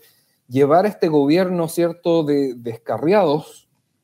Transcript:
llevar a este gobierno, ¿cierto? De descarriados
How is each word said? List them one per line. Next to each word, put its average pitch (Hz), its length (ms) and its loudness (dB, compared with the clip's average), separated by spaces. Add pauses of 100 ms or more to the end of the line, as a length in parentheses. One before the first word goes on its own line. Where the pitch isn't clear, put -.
(480)
llevar 143 380 2
a 214 40 0
este 190 180 -4
gobierno, 165 600 0
¿cierto? 165 560 -2
De 143 320 -2
descarriados 139 1120 -2 (340)